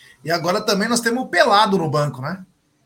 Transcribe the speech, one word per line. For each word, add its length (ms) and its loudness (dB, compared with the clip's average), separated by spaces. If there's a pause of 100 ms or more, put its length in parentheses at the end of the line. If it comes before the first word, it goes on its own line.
(240)
E 60 -6
agora 300 0
também 280 -2
nós 120 0
temos 240 -2
o 40 -10
Pelado 500 4
no 120 -2
banco, 300 -2
né? 240 -10 (420)